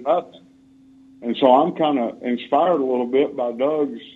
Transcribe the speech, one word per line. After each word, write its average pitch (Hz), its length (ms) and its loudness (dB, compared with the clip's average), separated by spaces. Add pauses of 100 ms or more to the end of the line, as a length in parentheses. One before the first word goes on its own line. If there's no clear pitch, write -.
nothing." 160 400 -2 (800)
And 120 160 -4
so 131 160 6
I'm 165 220 4
kinda 139 460 -2
inspired 147 580 0
a 135 60 -2
little 123 200 -2
bit 135 300 0
by 120 160 -4
Doug's, 135 480 -2 (160)